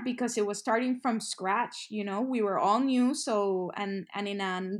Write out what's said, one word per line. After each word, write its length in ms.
because 340
it 80
was 120
starting 420
from 200
scratch, 680
you 140
know? 160
We 220
were 160
all 220
new, 340
so, 640
and, 380
and 120
in 140
a 400